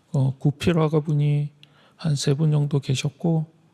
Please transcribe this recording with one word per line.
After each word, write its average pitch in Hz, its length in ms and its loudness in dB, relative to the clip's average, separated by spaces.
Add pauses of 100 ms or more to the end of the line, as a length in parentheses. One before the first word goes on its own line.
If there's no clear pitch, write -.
(160)
어, 135 240 0
구필 165 400 0
화가분이 147 680 0 (480)
한 151 180 -2
세 139 200 0
분 156 160 2
정도 143 280 0
계셨고, 156 720 -2 (220)